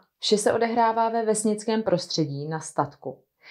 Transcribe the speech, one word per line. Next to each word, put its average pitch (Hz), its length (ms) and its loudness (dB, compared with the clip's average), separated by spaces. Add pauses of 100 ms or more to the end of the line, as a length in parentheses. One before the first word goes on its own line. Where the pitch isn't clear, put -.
(200)
Vše - 180 2
se 214 160 2
odehrává 226 560 2
ve 226 160 0
vesnickém 214 580 0
prostředí 151 640 -2
na 160 120 -6
statku. 139 600 -6 (320)